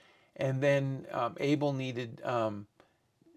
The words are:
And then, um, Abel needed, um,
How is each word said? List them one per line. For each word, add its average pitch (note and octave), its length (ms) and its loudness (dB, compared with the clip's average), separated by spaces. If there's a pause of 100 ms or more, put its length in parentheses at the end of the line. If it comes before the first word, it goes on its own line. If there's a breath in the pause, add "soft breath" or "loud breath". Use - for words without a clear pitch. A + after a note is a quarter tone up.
(360 soft breath)
And C3+ 260 0
then, C#3 500 2
um, A#2+ 280 0
Abel C#3+ 320 2
needed, B2+ 520 -4
um, A2 420 0 (720 soft breath)